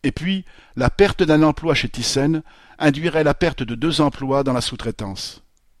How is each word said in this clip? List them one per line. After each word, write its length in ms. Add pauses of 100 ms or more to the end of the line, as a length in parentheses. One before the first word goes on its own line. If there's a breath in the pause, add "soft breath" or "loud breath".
Et 100
puis, 340 (300 soft breath)
la 120
perte 340
d'un 200
emploi 320
chez 160
Thyssen 520 (360 soft breath)
induirait 460
la 100
perte 280
de 120
deux 260
emplois 440
dans 100
la 80
sous-traitance. 800 (380)